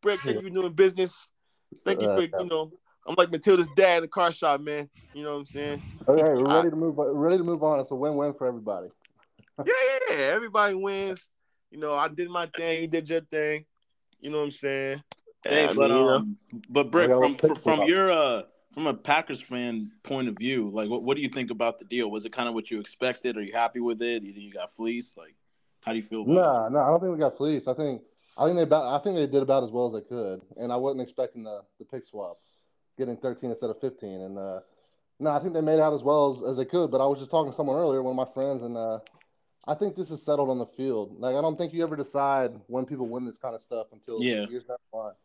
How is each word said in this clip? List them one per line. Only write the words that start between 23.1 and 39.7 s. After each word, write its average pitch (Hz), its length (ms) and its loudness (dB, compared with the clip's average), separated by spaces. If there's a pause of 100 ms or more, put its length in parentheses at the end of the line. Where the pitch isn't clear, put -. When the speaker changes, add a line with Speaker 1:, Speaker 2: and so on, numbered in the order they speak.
Speaker 3:
Are 107 60 -6
you 101 100 -10
happy 117 280 -2
with 117 220 -2
it? 117 200 -2
Do 101 40 -14
you 101 60 -16
think 101 140 -18
you 101 60 -20
got 92 200 -10
fleeced? 117 440 -8
Like, 80 180 -20 (480)
how 120 100 -4
do 113 40 0
you 110 80 -4
feel 110 160 -8
about 117 120 2
it? - 20 6
Speaker 2:
Nah, 135 340 4
nah, 135 180 2
I 143 40 4
don't 170 100 4
think 185 140 -2
we 156 40 -6
got 147 200 0
fleeced. 147 280 -2
I 127 60 -2
think, 131 300 -4 (340)
I - 80 2
think 175 140 2
they 165 60 4
about, 143 360 2
I - 20 -18
think 196 140 -2
they 151 100 2
did 139 160 2
about 135 220 2
as 110 60 -10
well 120 160 -2
as 110 80 -4
they 104 120 -8
could, 101 360 -8 (160)
and 120 120 -6
I 123 60 -2
wasn't 135 240 -2
expecting 123 420 -6
the, 107 200 -12 (160)
the 107 80 -18
pick 123 180 -14
swap, 92 320 -12 (640)
getting 120 180 -4
thirteen 123 320 -6
instead 113 220 -4
of 107 100 -8
fifteen. 104 400 -8
And, 95 180 -12
uh, 95 220 -8 (600)
no, 151 100 0
I 147 80 2
think 170 160 -4
they 160 80 0
made 156 180 4
out 151 140 4
as 131 80 -4
well 143 340 6
as, 120 140 -4
as 135 80 -2
they 131 80 -2
could. 170 240 0
But 131 120 2
I 135 40 4
was 139 120 2
just 135 120 -12
talking 160 200 2
to 131 60 -12
someone 143 200 0
earlier, 139 260 2
one 127 80 -2
of 127 180 -2
my - 60 -20
friends, 135 280 -4
and, 120 140 -8
uh, 113 220 -4 (680)
I 151 80 -2